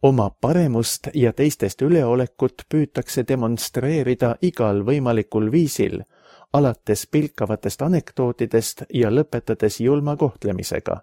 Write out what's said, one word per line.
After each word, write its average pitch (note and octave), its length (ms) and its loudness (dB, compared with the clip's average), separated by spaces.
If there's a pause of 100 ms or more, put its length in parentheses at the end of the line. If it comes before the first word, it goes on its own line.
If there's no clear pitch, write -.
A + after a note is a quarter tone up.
Oma B2+ 280 4
paremust C3 840 0
ja A#2+ 200 2
teistest - 480 -2
üleolekut B2+ 880 0
püütakse C#3 580 -2
demonstreerida B2 1080 -2 (100)
igal G#2 400 0
võimalikul A#2 640 0
viisil, C#3+ 520 0 (500)
alates C#3 560 0
pilkavatest A#2+ 720 -2
anekdootidest B2 1000 -2 (100)
ja A#2+ 160 2
lõpetades A2+ 720 0
julma C#3+ 360 2
kohtlemisega. - 840 -4